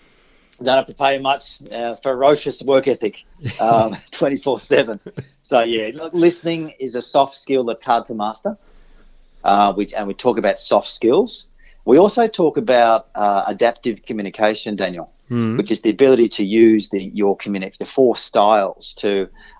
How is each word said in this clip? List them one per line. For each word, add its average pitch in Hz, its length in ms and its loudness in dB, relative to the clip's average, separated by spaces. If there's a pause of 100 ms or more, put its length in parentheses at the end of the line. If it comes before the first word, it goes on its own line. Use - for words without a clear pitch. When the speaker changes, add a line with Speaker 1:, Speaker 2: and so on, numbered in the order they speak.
(640)
Speaker 1:
don't 127 120 2
have 131 100 2
to 120 80 -18
pay 139 240 0
much, 135 400 -6 (140)
uh, 117 240 -8
ferocious 139 680 0
work 131 240 2
ethic, 110 380 -4 (160)
Speaker 2:
<laughs> 127 180 -10
Speaker 1:
um, 113 440 2
<laughs> - 80 -20
twenty-four 139 480 -2
seven. 113 400 0 (420)
So, 131 200 0
yeah, 113 320 -4
look, 160 200 -12
listening 165 680 0
is 123 160 -8
a 120 60 -6
soft 139 340 0
skill 135 300 -4
that's 113 180 -8
hard 117 220 0
to 120 80 -12
master, 110 440 -8 (880)
uh, 101 300 2
which, 101 200 -6
and 104 140 -6
we 98 60 -8
talk 117 240 -2
about 98 220 0
soft - 280 0
skills. 156 600 0 (360)
We 123 140 6
also 208 300 4
talk 165 300 0
about, 117 580 2
uh, 101 320 0
adaptive 107 580 -4
communication, 107 720 -4
Daniel, 90 360 -8 (200)
Speaker 2:
Mm. 117 260 -2
Speaker 1:
which 107 140 -4
is 107 100 -2
the 113 80 0
ability 117 380 4
to 104 160 -4
use 110 460 4
the, 98 120 -4
your 98 360 -2
communi-, 98 400 -8
the 98 80 -10
four 127 320 2
styles 104 760 0
to 98 340 -2 (300)